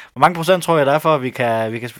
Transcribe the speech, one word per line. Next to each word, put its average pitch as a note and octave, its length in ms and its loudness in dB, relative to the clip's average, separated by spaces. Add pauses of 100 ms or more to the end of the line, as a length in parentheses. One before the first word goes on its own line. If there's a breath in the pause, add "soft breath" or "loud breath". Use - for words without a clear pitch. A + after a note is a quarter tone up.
(140)
Hvor B2+ 60 -12
mange D#3+ 160 4
procent E3+ 280 0
tror E3 140 0
jeg, C#3+ 80 2
der C#3 80 2
er D#3 60 2
for, D#3 160 0
at C3 80 -2
vi B2+ 60 -4
kan, A2+ 420 -2
vi A#2 80 -8
kan, A#2+ 100 -10 (100)